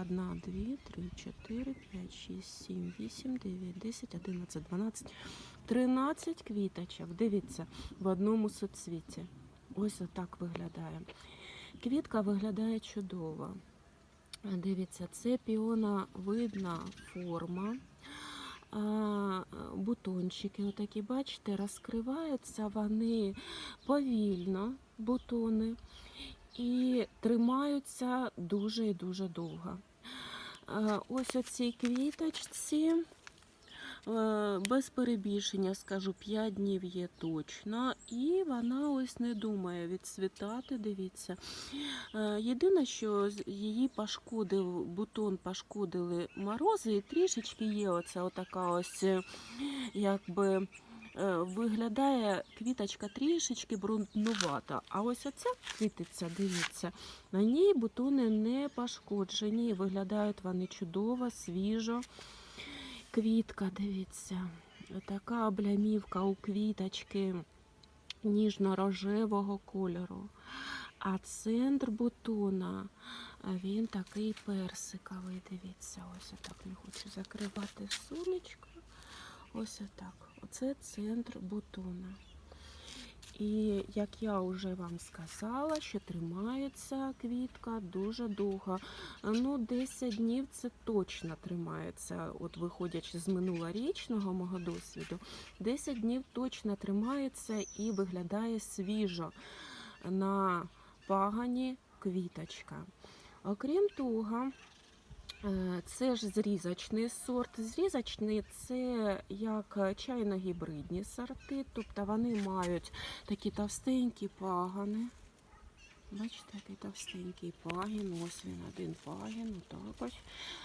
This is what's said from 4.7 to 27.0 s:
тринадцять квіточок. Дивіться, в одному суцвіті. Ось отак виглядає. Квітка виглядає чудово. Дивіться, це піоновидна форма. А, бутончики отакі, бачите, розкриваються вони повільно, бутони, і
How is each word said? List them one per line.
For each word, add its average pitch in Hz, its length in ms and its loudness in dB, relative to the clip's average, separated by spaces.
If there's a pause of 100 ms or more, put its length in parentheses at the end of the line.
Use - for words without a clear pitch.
тринадцять 262 760 4
квіточок. 185 640 -2
Дивіться, 185 580 0 (340)
в 190 80 0
одному 208 420 4
суцвіті. 170 760 -6 (500)
Ось 202 260 0
отак 175 380 -6
виглядає. 165 600 -6 (840)
Квітка 240 380 2
виглядає 208 580 2
чудово. 175 720 -6 (920)
Дивіться, 185 680 -2
це 247 260 2
піоновидна 208 1400 2 (340)
форма. 180 640 -2 (960)
А, 208 720 2 (320)
бутончики 196 880 -2
отакі, 208 380 -2
бачите, 247 540 -2
розкриваються 226 1120 -2
вони 214 680 2 (500)
повільно, 214 880 4 (240)
бутони, 226 800 2 (800)
і 247 480 4 (140)